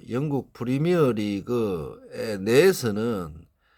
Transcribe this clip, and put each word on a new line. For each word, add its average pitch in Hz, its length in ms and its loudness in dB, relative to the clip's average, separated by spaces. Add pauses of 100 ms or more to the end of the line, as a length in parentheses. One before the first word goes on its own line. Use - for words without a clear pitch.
영국 139 420 -4
프리미어리그에 113 1900 -2
내에서는 110 1040 2 (320)